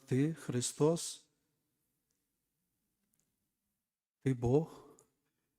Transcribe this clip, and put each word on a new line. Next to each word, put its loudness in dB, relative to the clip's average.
"Ти 0
Христос, -2
ти 0
Бог". 0